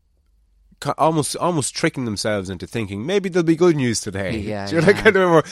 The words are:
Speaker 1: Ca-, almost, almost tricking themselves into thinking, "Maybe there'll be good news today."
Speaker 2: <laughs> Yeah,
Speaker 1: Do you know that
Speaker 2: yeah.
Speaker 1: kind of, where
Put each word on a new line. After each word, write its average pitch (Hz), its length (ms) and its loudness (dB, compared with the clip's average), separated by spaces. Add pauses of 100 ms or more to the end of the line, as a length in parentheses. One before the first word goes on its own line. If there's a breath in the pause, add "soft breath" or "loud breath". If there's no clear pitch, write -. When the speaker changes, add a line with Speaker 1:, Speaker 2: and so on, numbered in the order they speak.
(800)
Speaker 1:
Ca-, - 180 -6
almost, 156 380 0
almost 160 380 -2
tricking 147 300 -2
themselves 104 460 -4
into 90 160 -8
thinking, 104 400 -6
"Maybe 190 220 -2
there'll 170 160 0
be 165 120 4
good 170 200 4
news 123 240 0
today." 95 380 -4
Speaker 2:
<laughs> - 20 -4
Yeah, 101 260 -6
Speaker 1:
Do 156 100 -4
you 170 40 2
know 160 60 2
that 202 100 6
Speaker 2:
yeah. - 60 -6
Speaker 1:
kind 196 140 4
of, 185 140 2
where 160 220 6